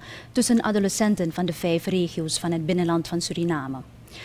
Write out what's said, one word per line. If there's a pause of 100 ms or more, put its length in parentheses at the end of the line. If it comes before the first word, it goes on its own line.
(320)
tussen
adolescenten
van
de
vijf
regio's
van
het
binnenland
van
Suriname. (480)